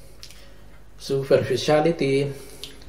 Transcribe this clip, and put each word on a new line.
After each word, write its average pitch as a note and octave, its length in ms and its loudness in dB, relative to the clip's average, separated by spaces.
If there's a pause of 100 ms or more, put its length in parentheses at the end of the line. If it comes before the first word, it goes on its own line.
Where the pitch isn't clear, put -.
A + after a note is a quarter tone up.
(1000)
"Superficiality C#3 1300 4 (600)